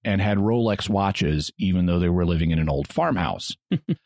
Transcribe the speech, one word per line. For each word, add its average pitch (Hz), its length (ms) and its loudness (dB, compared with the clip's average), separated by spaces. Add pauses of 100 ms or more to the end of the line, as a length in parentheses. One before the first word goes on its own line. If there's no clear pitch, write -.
and 98 180 0
had 101 160 2
Rolex 110 500 0
watches, 95 720 0
even 92 300 0
though 87 120 2
they 87 100 2
were 87 160 2
living 82 260 0
in 80 80 0
an 78 100 0
old 71 180 -2
farmhouse. 131 680 -2 (140)
<laughs> - 160 -4 (200)